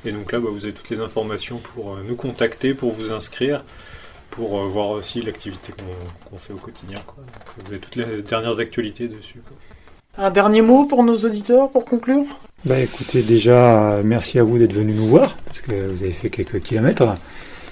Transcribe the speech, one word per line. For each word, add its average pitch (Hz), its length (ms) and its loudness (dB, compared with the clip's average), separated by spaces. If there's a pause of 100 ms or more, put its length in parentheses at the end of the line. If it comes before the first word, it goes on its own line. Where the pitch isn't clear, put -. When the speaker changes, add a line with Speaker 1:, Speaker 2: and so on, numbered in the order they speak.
Speaker 1:
Et 117 80 -6
donc 104 200 -10
là, 120 80 -2
bah, 117 100 -4
vous 101 140 -10
avez 104 80 -8
toutes - 180 -20
les 110 100 -6
informations 110 580 -6
pour, 110 340 -14
euh, 98 160 -12
nous 120 80 -6
contacter, 127 580 -4
pour 127 180 -4
vous 110 200 -8
inscrire, 131 520 -6 (640)
pour, 104 280 -6
euh, 98 80 -4
voir 101 240 -2
aussi 104 320 -6
l'activité 101 500 -12
qu'on, 90 580 -16
qu'on 95 80 -20
fait - 140 -20
au 98 60 -14
quotidien, 98 480 -18
quoi. - 180 -20
Donc, - 400 -20
vous 98 80 -14
avez 98 80 -10
toutes - 160 -14
les 113 260 -6
dernières 113 380 -4
actualités 113 480 -6
dessus, 107 380 -18
quoi. - 100 -20 (640)
Speaker 2:
Un 196 100 2
dernier 208 320 6
mot 254 220 8
pour 277 200 4
nos 233 120 4
auditeurs, 226 540 2
pour 240 140 0
conclure ? 254 400 0 (400)
Speaker 3:
Bah, 131 160 2
écoutez, 127 420 -2
déjà, 113 680 6
euh, 101 120 0
merci 113 340 0
à 123 40 6
vous 117 160 4
d'être 113 140 4
venus 107 240 0
nous 110 100 0
voir, 165 300 4 (100)
parce - 140 -10
que - 120 -8
vous 95 300 -6
avez 92 100 -4
fait 101 160 -8
quelques 95 320 -6
kilomètres. 113 560 2 (560)